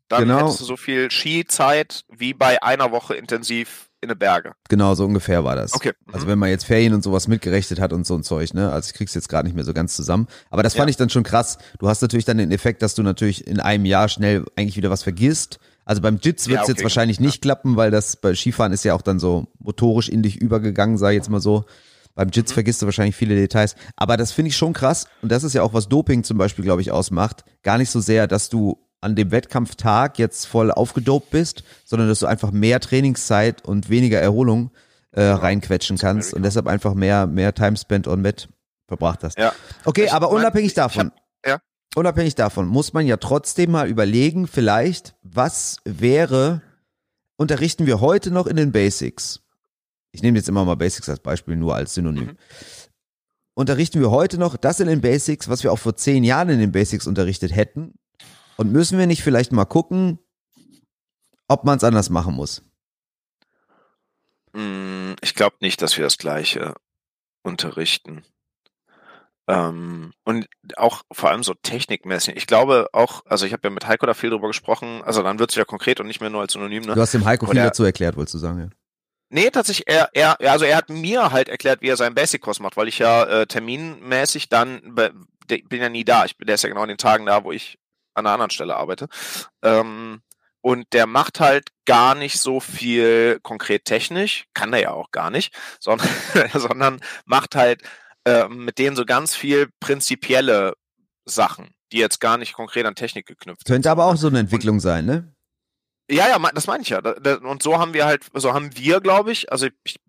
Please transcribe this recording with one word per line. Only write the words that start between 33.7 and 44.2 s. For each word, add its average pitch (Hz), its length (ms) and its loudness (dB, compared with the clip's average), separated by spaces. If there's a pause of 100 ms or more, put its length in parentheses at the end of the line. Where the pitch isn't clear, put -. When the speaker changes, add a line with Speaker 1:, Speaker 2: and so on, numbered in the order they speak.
Speaker 2:
weniger 113 300 4
Erholung, 117 500 2 (460)
äh, 101 80 2
Speaker 1:
Ja. 101 140 4
Speaker 2:
reinquetschen 95 580 0
Speaker 1:
Das 87 80 -4
ist - 20 2
Speaker 2:
kannst 101 240 0
Speaker 1:
very - 60 -8
Speaker 2:
und 92 80 -4
Speaker 1:
cool. 101 60 2
Speaker 2:
deshalb 104 180 -2
einfach 98 260 0
mehr, 98 320 2
mehr 92 300 0
Time 104 220 0
spent - 300 -2
on 92 140 0
Mat 101 260 -2 (400)
verbracht 85 360 -4
hast. 80 160 -8
Speaker 1:
Ja. 110 140 2 (320)
Speaker 2:
Okay, 180 200 2
Speaker 1:
Ich 190 80 2
Speaker 2:
aber 160 140 2
Speaker 1:
mein, 180 140 2
Speaker 2:
unabhängig 214 320 2
Speaker 1:
ich - 40 -2
hab, 139 160 2
Speaker 2:
davon, 170 180 -2 (320)
Speaker 1:
ja. 135 140 0 (380)
Speaker 2:
unabhängig 165 400 0
davon 104 320 0
muss 127 260 0
man 156 140 2
ja 113 100 2
trotzdem 156 540 0
mal 151 180 2
überlegen, 120 580 2